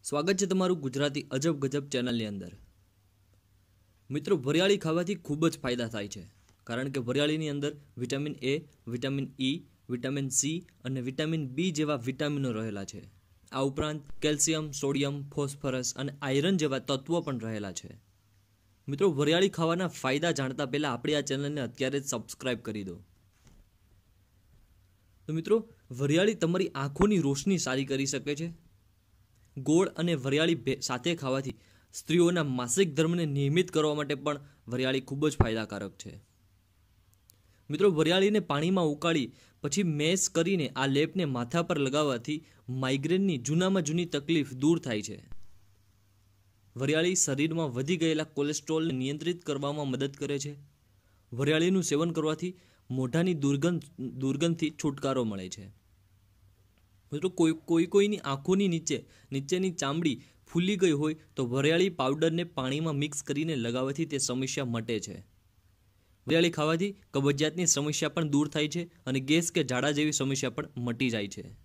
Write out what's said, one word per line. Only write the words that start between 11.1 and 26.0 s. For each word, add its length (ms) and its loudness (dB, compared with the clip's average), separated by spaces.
બી 240 0
જેવા 240 0
વિટામિનો 560 -2
રહેલા 340 -4
છે. 240 -16
આ 100 -4
ઉપરાંત 400 -2
કેલ્શિયમ, 500 0
સોડિયમ, 580 -2
ફોસ્ફરસ 680 -4
અને 260 -4
આયરન 360 2
જેવા 220 0
તત્વો 420 -2
પણ 180 -4
રહેલા 320 -6
છે. 300 -14
મિત્રો, 240 2
વરિયાળી 380 4
ખાવાના 380 0
ફાયદા 440 0
જાણતા 340 -2
પહેલા 280 -2
આપણી 200 -2
આ 80 2
ચેનલને 400 -2
અત્યારે 380 -2
જ 60 -6
સબસ્ક્રાઇબ 540 -4
કરી 240 -8
દો. 160 -10
તો 60 -6
મિત્રો, 360 0
વરિયાળી 420 4